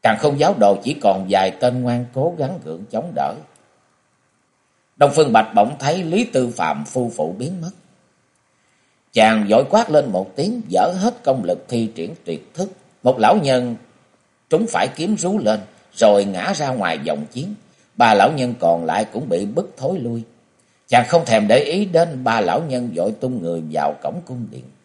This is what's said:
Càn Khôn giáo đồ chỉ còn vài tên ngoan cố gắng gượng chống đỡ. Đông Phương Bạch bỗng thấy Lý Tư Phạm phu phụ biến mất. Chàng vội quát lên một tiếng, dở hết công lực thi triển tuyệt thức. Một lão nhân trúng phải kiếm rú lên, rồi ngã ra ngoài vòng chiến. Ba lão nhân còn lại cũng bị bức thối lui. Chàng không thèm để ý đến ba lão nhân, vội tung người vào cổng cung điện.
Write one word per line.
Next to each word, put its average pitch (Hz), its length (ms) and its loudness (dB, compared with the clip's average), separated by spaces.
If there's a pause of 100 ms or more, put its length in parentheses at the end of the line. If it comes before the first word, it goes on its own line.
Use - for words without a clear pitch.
Càn 110 160 2
Khôn 143 180 2
giáo 165 220 2
đồ 101 240 6
chỉ 143 200 -4
còn 95 280 2
vài 95 200 2
tên 123 320 -2
ngoan 120 220 -2 (100)
cố 160 240 -2
gắng 131 260 -4
gượng 82 260 -12
chống 139 240 -6
đỡ. 71 200 -4 (1600)
Đông 143 180 4
Phương 156 180 4
Bạch 220 220 2
bỗng 147 240 4
thấy 147 260 -2
Lý 165 200 0
Tư 131 320 0
Phạm 73 280 -4
phu 120 320 -6
phụ 80 220 -4
biến 170 220 -8
mất. 165 100 -10 (1400)
Chàng 110 360 4
vội 120 220 6
quát 226 200 2
lên 139 220 2
một 92 240 -4
tiếng, 214 320 -4
dở 101 300 0
hết 233 160 0 (100)
công 131 200 0
lực 87 240 -4
thi 113 260 -2
triển 82 200 -10 (100)
tuyệt - 300 -10
thức. 190 180 -6 (300)
Một 127 160 2
lão 123 180 4
nhân 123 400 0 (760)
trúng 196 160 2
phải - 300 -2
kiếm 196 200 -2
rú 180 220 -2
lên, 107 220 0 (340)
rồi 101 300 4
ngã 98 320 -4
ra 143 120 -4
ngoài 92 380 -4
vòng 73 260 -6
chiến. 185 220 -10 (420)
Ba 110 180 4
lão 104 180 4
nhân 123 280 -2
còn 85 240 2
lại 87 280 -2
cũng 113 160 -8
bị 95 180 -2
bức 120 300 -6
thối 165 220 -4
lui. 117 240 -6 (680)
Chàng 120 200 4
không 165 160 4
thèm 107 240 2
để 117 100 6
ý 185 260 0
đến 165 400 0
ba 113 160 0
lão 98 220 0
nhân, 127 320 -6
vội 92 260 -2
tung 127 220 -6
người 85 200 -6 (100)
vào 76 300 -2
cổng 139 220 -8
cung 123 260 -10
điện. 62 140 -18 (200)